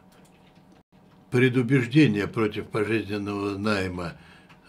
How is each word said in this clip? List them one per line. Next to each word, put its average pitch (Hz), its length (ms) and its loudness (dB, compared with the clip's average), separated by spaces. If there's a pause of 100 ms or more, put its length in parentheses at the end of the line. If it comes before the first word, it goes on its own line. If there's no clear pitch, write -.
(1300)
предубеждение 123 960 4
против 107 400 -4
пожизненного 101 880 -4
найма, 95 560 -4 (560)